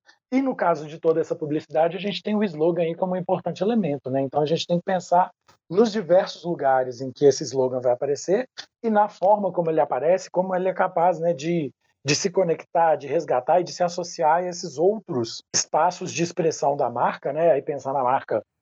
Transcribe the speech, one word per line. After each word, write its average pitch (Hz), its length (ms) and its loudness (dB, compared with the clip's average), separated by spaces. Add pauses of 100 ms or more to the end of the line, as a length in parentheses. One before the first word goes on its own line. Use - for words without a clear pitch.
(320)
E 254 100 2
no 262 140 -2
caso 165 320 -2
de 160 120 -14
toda 165 200 2
essa 165 160 -4
publicidade, 156 600 -2
a - 20 -10
gente 185 220 -6
tem 214 140 -4
o 208 80 0
slogan 170 400 0
aí 165 120 -4
como 185 180 -2
um 185 40 -4
importante 175 460 -4
elemento, 175 460 0
né? 135 120 0
Então 143 200 0
a 151 40 2
gente 156 200 -2
tem 175 120 0
que - 80 -6
pensar 180 460 2 (360)
nos 208 240 2
diversos 185 520 0
lugares 131 580 0
em 131 100 -6
que 147 140 0
esse 139 180 6
slogan 127 360 -2
vai 123 140 2
aparecer 147 540 -2 (360)
e 226 80 0
na 208 160 4
forma 202 440 2
como 165 200 0
ele 156 80 2
aparece, 151 500 0
como 185 240 -2
ele 185 160 0
é 185 40 -2
capaz, 180 460 0
né, 170 140 0
de, 156 380 -2 (340)
de 147 100 2
se - 140 -2
conectar, 165 680 2
de 143 120 -8
resgatar 151 540 2
e - 20 -4
de - 80 -8
se - 100 -8
associar 170 540 0
a 180 80 0
esses 175 340 -8
outros 165 640 -2 (140)
espaços 170 560 0
de 131 100 -6
expressão 160 560 0
da 127 140 0
marca, 143 420 -2
né? 165 180 4
Aí 135 100 2
pensar 135 300 -6
na 139 120 -2
marca 123 400 0 (180)